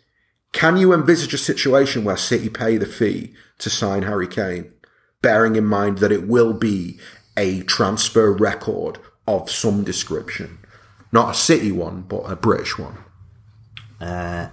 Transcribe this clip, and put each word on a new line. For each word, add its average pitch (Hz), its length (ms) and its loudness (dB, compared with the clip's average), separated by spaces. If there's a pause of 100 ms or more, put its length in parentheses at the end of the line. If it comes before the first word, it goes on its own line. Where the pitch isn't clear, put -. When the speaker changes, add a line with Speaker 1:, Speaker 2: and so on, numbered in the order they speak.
(540)
Speaker 1:
can 165 240 2
you 185 160 6
envisage 160 400 2
a 139 40 -4
situation 135 680 2
where 92 120 -2
City 113 300 -2
pay 113 300 0
the 98 80 -2
fee - 480 -2 (240)
to - 120 -8
sign 98 340 -2
Harry 98 240 -4
Kane, 92 440 -6 (500)
bearing 110 360 4
in 107 80 2
mind 101 320 0
that 101 160 2
it 98 160 -2
will 117 240 4
be 101 440 -4 (380)
a 95 280 -2
transfer 110 680 2
record 95 680 -2 (280)
of 98 240 -2
some 104 320 -2
description? - 760 -8 (540)
Not 113 180 4
a - 60 -4
City 113 360 2
one, 90 300 -6
but 95 280 -8
a 87 60 -8
British - 420 0
one. 69 180 -12 (1000)
Speaker 2:
Uh, 87 540 -8